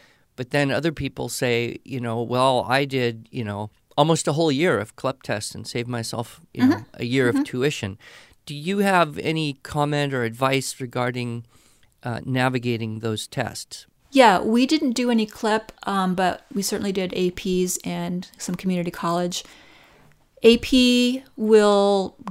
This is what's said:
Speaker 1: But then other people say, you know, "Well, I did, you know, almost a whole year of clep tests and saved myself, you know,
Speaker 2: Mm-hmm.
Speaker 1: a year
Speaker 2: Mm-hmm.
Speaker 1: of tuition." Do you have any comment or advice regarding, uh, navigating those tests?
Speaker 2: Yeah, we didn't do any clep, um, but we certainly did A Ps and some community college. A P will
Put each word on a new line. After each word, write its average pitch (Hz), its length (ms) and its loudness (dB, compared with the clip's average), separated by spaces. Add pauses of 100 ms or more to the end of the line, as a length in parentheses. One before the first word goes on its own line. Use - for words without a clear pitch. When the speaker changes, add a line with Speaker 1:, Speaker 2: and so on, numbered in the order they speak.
(360)
Speaker 1:
But 127 160 -10
then 143 180 2
other 143 220 0
people 135 360 -6
say, 120 560 -2
you 135 160 -8
know, 117 220 -4
"Well, 123 480 2
I 135 160 0
did, 120 460 -4
you 123 120 -6
know, 104 280 -6 (260)
almost 156 300 2
a 160 60 2
whole 160 180 0
year 143 280 2
of 104 160 -8
clep - 280 -6
tests 110 320 -6
and 107 100 -12
saved 120 220 -6
myself, 117 520 -8 (140)
you 247 140 4
know, 294 80 4
Speaker 2:
Mm-hmm. - 260 -12
Speaker 1:
a 120 40 -2
year 123 240 4
Speaker 2:
Mm-hmm. 117 100 2
Speaker 1:
of 285 60 0
tuition." 123 520 -4 (480)
Do 147 100 -10
you 170 220 -4
have 185 400 2
any 156 460 -2
comment 147 500 -2
or 123 100 -2
advice 131 560 -2
regarding, 123 680 -4 (560)
uh, 120 220 -8
navigating 123 760 -2
those 110 280 -4
tests? - 600 -10 (220)
Speaker 2:
Yeah, 233 300 6
we 240 260 2
didn't 294 280 0
do 240 180 -2
any 220 140 2
clep, 220 480 -4 (100)
um, 190 320 -2
but 185 380 -2
we 196 80 -2
certainly 202 320 -4
did 185 200 -4
A 180 180 0
Ps 185 520 -2
and 175 420 -6 (120)
some - 180 -6
community 180 340 -2
college. 175 540 -4 (1000)
A 233 160 8
P 247 640 4 (120)
will 202 800 4 (140)